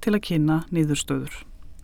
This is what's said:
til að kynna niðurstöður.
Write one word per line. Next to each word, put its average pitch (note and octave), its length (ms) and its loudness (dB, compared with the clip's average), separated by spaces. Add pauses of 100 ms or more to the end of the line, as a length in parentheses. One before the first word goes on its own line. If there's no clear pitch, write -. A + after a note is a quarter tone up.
til G#3+ 140 4
að - 100 -4
kynna D#3 400 4
niðurstöður. C#3+ 760 0 (380)